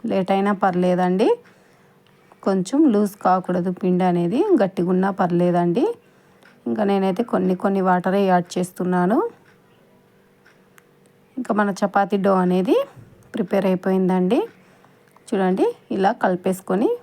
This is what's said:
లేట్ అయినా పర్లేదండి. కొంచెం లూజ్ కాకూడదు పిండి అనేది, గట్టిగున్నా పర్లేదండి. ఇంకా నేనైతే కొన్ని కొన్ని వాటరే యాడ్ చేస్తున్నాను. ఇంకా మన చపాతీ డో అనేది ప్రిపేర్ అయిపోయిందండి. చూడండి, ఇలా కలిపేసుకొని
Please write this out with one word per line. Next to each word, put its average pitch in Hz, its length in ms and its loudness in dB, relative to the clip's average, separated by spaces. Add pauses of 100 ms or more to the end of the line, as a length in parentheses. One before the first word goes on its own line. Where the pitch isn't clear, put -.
లేట్ 196 260 -2
అయినా 196 220 0
పర్లేదండి. 180 800 0 (1080)
కొంచెం 220 480 2
లూజ్ 208 240 0
కాకూడదు 185 560 0
పిండి 180 320 0
అనేది, 180 420 0 (180)
గట్టిగున్నా 185 480 0
పర్లేదండి. 175 840 0 (760)
ఇంకా 220 160 -2
నేనైతే 196 400 0
కొన్ని 190 320 0
కొన్ని 196 260 -2
వాటరే 185 440 0
యాడ్ 180 320 0
చేస్తున్నాను. 185 720 0 (2000)
ఇంకా 240 160 -4
మన 202 160 0
చపాతీ 202 480 -2
డో 196 160 2
అనేది 185 420 2 (580)
ప్రిపేర్ 196 320 -2
అయిపోయిందండి. 185 840 0 (840)
చూడండి, 196 420 0 (160)
ఇలా 190 200 0
కలిపేసుకొని 190 920 -2